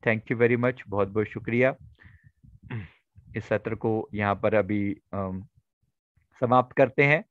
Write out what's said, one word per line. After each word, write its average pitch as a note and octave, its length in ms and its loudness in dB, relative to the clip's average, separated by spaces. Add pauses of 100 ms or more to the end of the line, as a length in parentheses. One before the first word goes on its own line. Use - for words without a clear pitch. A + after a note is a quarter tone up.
Thank A2+ 260 -2
you A#2 100 2
very A#2+ 220 2
much, B2 240 -2
बहुत G2+ 200 -2
बहुत G#2 180 -2
शुक्रिया। A#2+ 480 -2 (1600)
इस G#2+ 80 -8
सत्र A2 300 -4
को A2 400 -4
यहाँ G2+ 200 0
पर G#2 200 -2
अभी, G2+ 420 0 (160)
अम, F#2+ 340 -8 (960)
समाप्त B2+ 360 2
करते C3+ 260 4
हैं D3+ 280 4